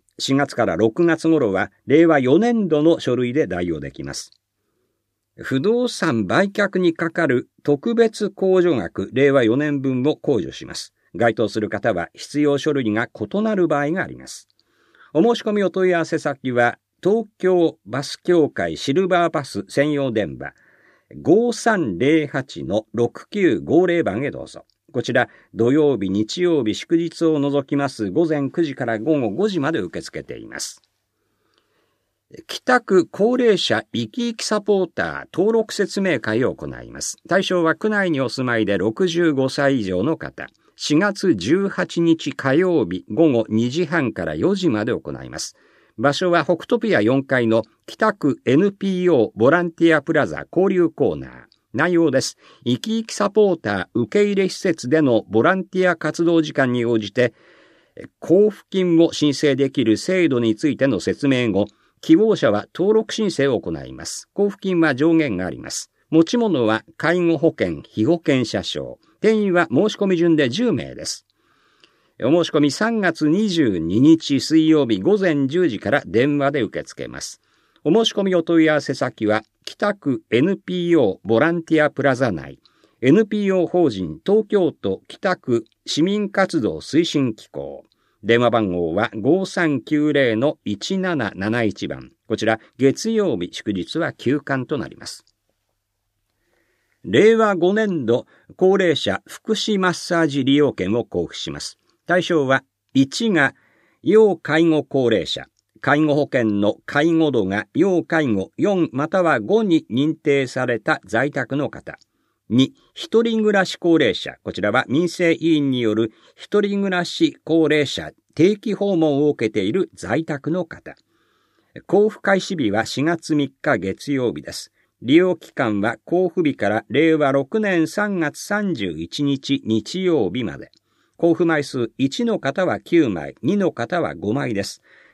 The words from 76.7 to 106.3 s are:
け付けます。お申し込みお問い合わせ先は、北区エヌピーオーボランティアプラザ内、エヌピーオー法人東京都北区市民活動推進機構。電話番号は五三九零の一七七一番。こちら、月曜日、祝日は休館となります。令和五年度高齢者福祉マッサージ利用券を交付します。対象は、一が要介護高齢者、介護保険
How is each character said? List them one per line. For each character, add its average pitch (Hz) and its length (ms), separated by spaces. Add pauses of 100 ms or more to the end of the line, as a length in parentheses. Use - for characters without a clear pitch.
け 73 60
付 - 180
け 60 40
ま 64 140
す。 - 180 (460)
お 151 80
申 226 120
し - 60
込 202 120
み 190 120
お 165 80
問 165 220
い 156 40
合 151 40
わ 147 80
せ 139 120
先 123 320
は、 107 160 (220)
北 208 300
区 135 360
エ 117 120
ヌ 185 160
ピ 180 320
ー 165 120
オ 98 140
ー - 80
ボ 113 160
ラ 160 120
ン 170 120
テ 160 120
ィ 151 100
ア 147 40
プ 135 140
ラ 135 120
ザ 120 180
内、 69 260 (420)
エ 131 120
ヌ 214 120
ピ 208 200
ー 190 120
オ 175 60
ー - 40
法 175 220
人 90 360
東 214 200
京 185 280
都 - 340
北 - 300
区 127 260 (220)
市 - 180
民 202 260
活 185 300
動 82 200
推 160 260
進 135 300
機 - 120
構。 69 380 (360)
電 117 200
話 120 80
番 107 240
号 85 200
は 104 220
五 147 300
三 160 360
九 151 300
零 135 240
の 135 300
一 104 320
七 165 360
七 110 300
一 101 240
番。 65 240 (160)
こ 110 80
ち 104 100
ら、 110 140 (180)
月 135 340
曜 196 260
日、 87 160
祝 - 180
日 95 260
は 160 140
休 139 300
館 131 240
と 147 120
な 107 120
り - 80
ま - 100
す。 - 160 (1800)
令 190 320
和 214 180
五 175 180
年 202 320
度 117 220 (300)
高 185 200
齢 175 200
者 - 280
福 - 280
祉 208 260
マ 185 120
ッ - 20
サ 170 300
ー 160 40
ジ 139 160
利 135 140
用 139 160
券 92 220
を 117 140
交 85 180
付 - 100
し - 120
ま 73 120
す。 - 180 (300)
対 175 140
象 151 240
は、 131 160 (320)
一 135 340
が 147 240 (480)
要 202 340
介 160 300
護 156 180
高 127 280
齢 90 160
者、 - 180 (340)
介 143 220
護 151 140
保 147 80
険 120 300